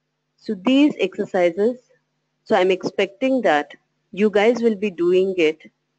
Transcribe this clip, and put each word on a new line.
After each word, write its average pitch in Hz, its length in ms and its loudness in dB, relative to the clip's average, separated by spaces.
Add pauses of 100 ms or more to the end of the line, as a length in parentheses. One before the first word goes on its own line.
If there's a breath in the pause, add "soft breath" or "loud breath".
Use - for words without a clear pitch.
(360)
So - 180 -10
these 262 460 2
exercises, 190 800 -2 (640)
so 220 100 0
I'm 185 160 2
expecting 208 720 -2
that 151 300 0 (400)
you 202 160 0
guys 214 320 2
will 233 140 0
be 202 160 -6
doing 180 480 0
it 156 240 0 (360)